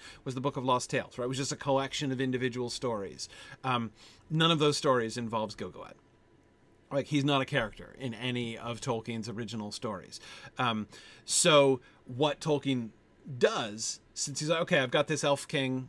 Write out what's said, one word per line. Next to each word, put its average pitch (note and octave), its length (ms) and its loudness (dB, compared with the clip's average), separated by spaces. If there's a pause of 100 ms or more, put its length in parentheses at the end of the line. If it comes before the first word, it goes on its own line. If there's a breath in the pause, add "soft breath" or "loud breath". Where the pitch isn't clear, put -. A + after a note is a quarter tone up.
(240 loud breath)
was C3 100 -6
the C3 60 -4
Book C#3 160 -2
of B2+ 80 -4
Lost B2+ 240 2
Tales, - 300 -2
right? B2 80 -2
It - 20 -2
was C3 80 -4
just C#3 160 -2
a C3+ 40 -6
collection C3+ 540 0
of C3 80 -2
individual B2 520 -2
stories. G2 580 -6 (340 loud breath)
Um, A#2+ 280 -2 (400 soft breath)
none D#3+ 200 4
of E3 80 4
those D3 200 4
stories A#2+ 400 2
involves A2 360 -4
Gil-galad. F2+ 420 -12 (920)
Like, C#3 180 -2
he's C#3 180 2
not C#3 160 4
a B2+ 40 -2
character A2+ 520 -4
in B2 160 -6
any A#2+ 420 -4
of A2+ 240 -8
Tolkien's A2+ 480 -4
original G#2+ 420 -6
stories. F#2+ 480 -8 (380 loud breath)
Um, A2+ 300 0 (400 loud breath)
so C#3+ 540 6 (260 soft breath)
what D3 340 0
Tolkien C3+ 480 0 (500)
does, B2 640 0 (120)
since - 260 -6
he's D3+ 120 -2
like, E3 100 2
"Okay, F3 180 4
I've C3 120 2
got D3+ 160 4
this D#3 180 -2
elf C#3+ 240 2
king, C3 400 -2